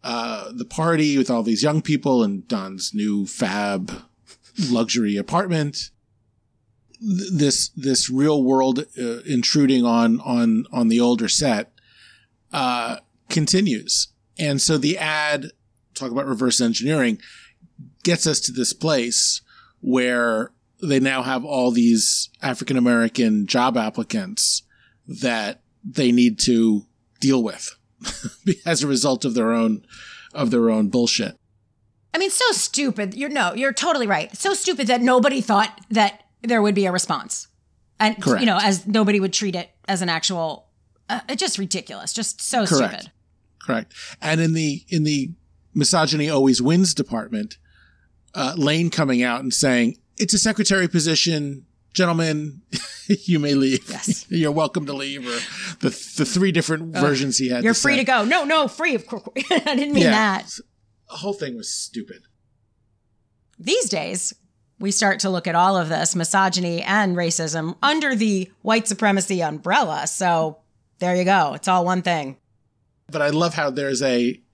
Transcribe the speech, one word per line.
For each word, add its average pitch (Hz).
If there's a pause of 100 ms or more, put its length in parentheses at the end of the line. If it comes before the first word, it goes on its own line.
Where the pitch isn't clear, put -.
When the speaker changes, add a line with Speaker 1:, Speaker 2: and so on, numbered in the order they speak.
Speaker 1:
uh, 117
the 117
party 160
with 131
all 117
these 110
young 151
people 135
and 101
Don's 95
new 104
fab 101 (800)
luxury 113
apartment. 156 (1120)
Th-, 196
this, 143
this 131
real 143
world, 131 (120)
uh, 120
intruding 135
on, 117
on, 117
on 120
the 117
older 120
set, 113 (800)
uh, 123 (280)
continues. 156 (260)
And 143
so 160
the 147
ad, 151 (480)
talk 131
about 135
reverse 123
engineering, 120 (840)
gets 175
us 151
to 123
this 123
place 127 (400)
where 123 (280)
they 139
now 131
have 127
all 131
these 117 (120)
African-American 117
job 123
applicants 110 (480)
that 113 (280)
they 127
need 120
to 113 (400)
deal 135
with - (420)
<laughs> -
as 151
a 147
result 131
of 123
their 117
own, 113 (480)
of 139
their 117
own 110
bullshit. 120 (760)
Speaker 2:
I 320
mean, 381
so -
stupid. 214
You're, 277
no, 233
you're 269
totally 285
right. 185
So 392
stupid 285
that 247
nobody 254
thought 208 (120)
that 208 (180)
there 226
would 208
be 196
a 180
response. - (540)
And, 220
Speaker 1:
Correct. -
Speaker 2:
you 240
know, 190
as 196
nobody 208
would 190
treat 190
it 175 (180)
as 190
an 180
actual, 160 (400)
uh, 233
it's 262
just -
ridiculous. 156
Just -
so 233
Speaker 1:
Correct. 135
Speaker 2:
stupid. - (540)
Speaker 1:
Correct. - (280)
And 160
in 160
the, 151
in 160
the 147 (420)
misogyny 151
always 135
wins 170
department, 110 (760)
uh, 139
Lane 156
coming 135
out 123
and 135
saying, 123 (180)
"It's 202
a 208
secretary 196
position. 151 (300)
Gentlemen, 160 (280)
<laughs> -
you 170
may 147
leave. 135
Speaker 2:
Yes. -
Speaker 1:
<laughs> -
You're 156
welcome 156
to 143
leave," 139
or 120 (400)
the, 135 (280)
the 151
three 185
different 160
Speaker 2:
Ugh. -
Speaker 1:
versions 139
he 131
had 123
Speaker 2:
"You're 226
Speaker 1:
to -
Speaker 2:
free 285
Speaker 1:
say. -
Speaker 2:
to 269
go." 240
No, 311
no, 302
free. 320
Of 220
course. 214 (120)
<laughs> -
I 294
didn't 285
mean 170
Speaker 1:
Yeah. 190
Speaker 2:
that. 214 (500)
Speaker 1:
The -
whole 196
thing 139
was 107
stupid. - (1400)
Speaker 2:
These 339
days, 175 (460)
we 196
start 196
to 190
look 180
at 170
all 185
of 160
this 160
misogyny 180
and 196
racism 165
under 294
the 202 (100)
white 220
supremacy 196
umbrella. 156
So 160 (400)
there 180
you 180
go. 180
It's -
all 185
one 180
thing. 151 (720)
Speaker 1:
But 147
I 147
love 165
how 147
there's 135
a 123 (140)